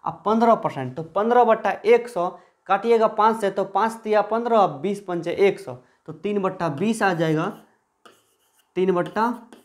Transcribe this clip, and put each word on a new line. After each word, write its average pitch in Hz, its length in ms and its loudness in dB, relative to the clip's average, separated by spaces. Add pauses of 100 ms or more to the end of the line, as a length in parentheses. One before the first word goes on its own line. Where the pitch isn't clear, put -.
अब - 220 -8
पन्द्रह 226 280 4
परसेंट, 135 420 -4
तो 165 60 -8
पन्द्रह 233 420 2
बट्टा 220 260 2
एक 233 380 2
सौ 180 300 -6 (300)
काटिएगा 220 400 2
पाँच 220 320 0
से, 196 100 0
तो 196 160 -2
पाँच 220 280 0
तिया 214 300 0
पन्द्रह, 226 420 2
बीस 165 340 -4
पंचे 175 320 -6
एक 190 280 2
सौ, 127 120 -14 (340)
तो 160 80 -14
तीन 202 240 -4
बट्टा 185 320 -4
बीस 214 320 -2
आ 196 120 2
जाएगा, 160 320 0 (1300)
तीन 185 160 2
बट्टा 196 400 -2 (320)